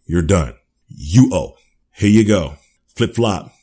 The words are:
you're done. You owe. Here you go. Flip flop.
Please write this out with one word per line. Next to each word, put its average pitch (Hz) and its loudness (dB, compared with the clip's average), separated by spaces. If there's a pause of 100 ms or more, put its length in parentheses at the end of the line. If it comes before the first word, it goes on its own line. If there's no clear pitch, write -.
you're 85 -2
done. 78 -2 (340)
You 82 2
owe. - -6 (360)
Here 104 -2
you 107 6
go. 87 -2 (400)
Flip - -4
flop. 107 -4 (100)